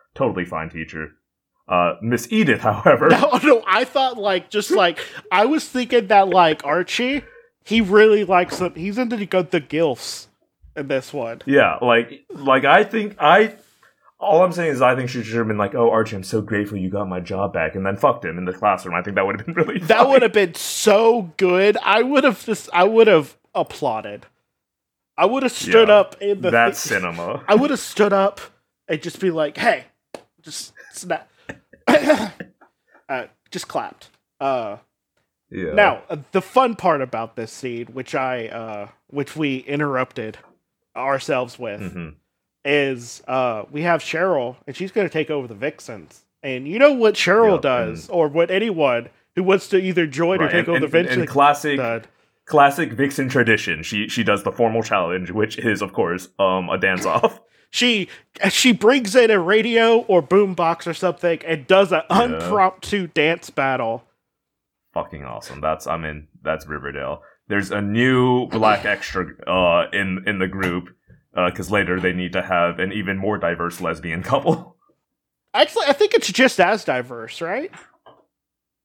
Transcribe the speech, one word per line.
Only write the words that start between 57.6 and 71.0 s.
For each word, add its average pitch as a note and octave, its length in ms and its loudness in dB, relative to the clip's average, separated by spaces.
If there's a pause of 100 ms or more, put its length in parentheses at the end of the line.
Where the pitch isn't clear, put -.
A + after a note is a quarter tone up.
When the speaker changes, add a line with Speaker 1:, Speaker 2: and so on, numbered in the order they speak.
Speaker 2:
She, A3+ 360 -2 (400)
she B3 240 2
brings A3 420 2
in A3+ 160 6
a G3+ 80 4
radio A3+ 600 2
or F#3 220 2
boombox F3 640 0
or E3 60 -6
something E3+ 520 -2
and D#3 200 -4
does F#3+ 280 4
an D#3+ 160 0
Speaker 1:
Yeah. G#3 160 4
Speaker 2:
impromptu F#3 800 -2
dance D#3+ 420 0
battle. B2+ 540 -4 (920)
Speaker 1:
Fucking D2+ 300 -10
awesome. B1 380 -14
That's, D#2 260 -4
I E2 80 -4
mean, D2+ 320 -10 (160)
that's D#2 240 -6
Riverdale. C#2+ 540 -10 (260)
There's G2+ 240 -4
a G#2 80 -2
new B2 680 0
black G#2+ 340 2
extra, G2 420 -4 (220)
uh, F2 460 2
in, F#2+ 340 -4
in G2+ 120 -2
the F#2 100 -2
group, F#2 400 -4 (440)